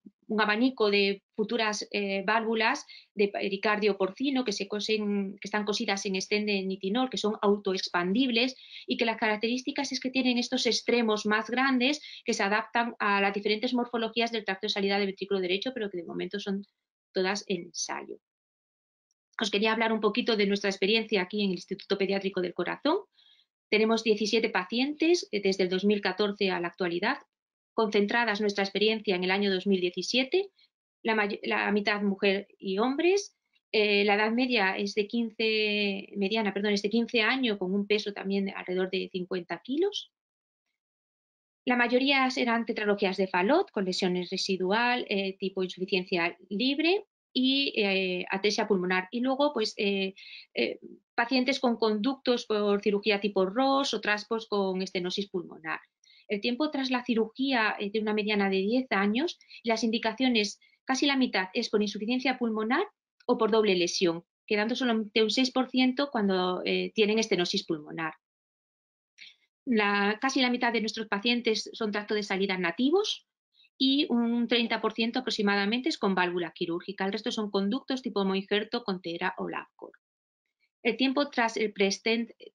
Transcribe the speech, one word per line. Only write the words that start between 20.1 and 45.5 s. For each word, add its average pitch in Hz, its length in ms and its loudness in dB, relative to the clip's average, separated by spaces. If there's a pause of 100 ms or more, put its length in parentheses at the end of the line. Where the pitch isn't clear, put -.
de 202 100 2
nuestra 202 240 0
experiencia 214 520 0
aquí 208 200 -4
en 196 80 0
el 175 60 -2
Instituto 196 420 -6
Pediátrico 196 420 -2
del 180 140 -4
Corazón. 175 440 -2 (720)
Tenemos 220 320 2
diecisiete 220 460 2
pacientes, 277 840 0
eh, 202 120 -4
desde 190 220 2
el 180 40 0
dos 185 160 -2
mil 208 160 4
catorce 202 500 0
a 180 80 0
la 175 100 -4
actualidad, 185 500 -2 (560)
concentradas 214 680 2
nuestra 202 240 0
experiencia 214 500 0
en 180 100 0
el 185 60 0
año 196 220 2
dos 185 140 -2
mil 196 120 4
diecisiete, 247 720 0 (540)
la 220 120 0
may-, 208 280 0
la 214 280 0
mitad 208 300 2
mujer 202 480 0 (100)
y 190 200 -4
hombres, 320 580 0 (340)
eh, 208 340 2
la 208 100 4
edad 214 180 2
media 233 460 2
es 202 160 -4
de 208 120 0
quince, 214 1120 0
mediana, 202 380 0
perdón, 208 180 0
es 202 80 2
de 202 80 -2
quince 233 320 0
años, 226 380 0
con 185 160 -2
un 202 120 0
peso 208 280 -2
también 196 320 -2
de 190 60 -6
alrededor 185 380 -4
de 185 220 -4
cincuenta 180 500 -6
kilos. 359 500 -2 (1500)
La 247 100 2
mayoría 254 580 4
eran 233 300 0
tetralogías 208 540 0
de 190 100 0
Fallot, 254 420 2
con 202 140 -2
lesiones 180 460 -2
residual, 202 800 0
eh, 196 280 -2
tipo 190 240 -4